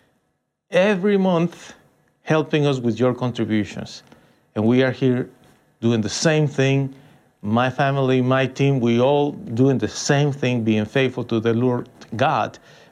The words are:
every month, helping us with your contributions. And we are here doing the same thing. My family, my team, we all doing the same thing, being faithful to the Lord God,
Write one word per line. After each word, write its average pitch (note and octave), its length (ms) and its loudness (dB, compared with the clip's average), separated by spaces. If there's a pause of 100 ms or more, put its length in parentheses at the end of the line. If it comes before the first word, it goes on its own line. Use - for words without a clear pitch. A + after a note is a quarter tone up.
(720)
every G3 440 2
month, F3 580 0 (480)
helping D3+ 440 0
us C3+ 140 0
with A#2 180 -2
your B2 160 2
contributions. A2 880 -4 (540)
And G#2+ 80 0
we B2 180 4
are C3 80 2
here B2 400 -2 (500)
doing A#2 200 2
the G2+ 160 -4 (120)
same D3+ 200 2
thing. C3+ 480 0 (460)
My A#2 280 0
family, C#3 500 0
my C3 260 2
team, C3+ 340 0
we A#2 200 2
all C#3+ 300 2
doing B2+ 480 0
the G#2+ 80 -4
same C#3+ 460 0
thing, B2 320 -2
being G#2+ 200 2
faithful C3 380 -2
to A2+ 160 -2
the A2+ 160 0
Lord B2 340 -2 (280)
God, B2+ 420 -2 (340)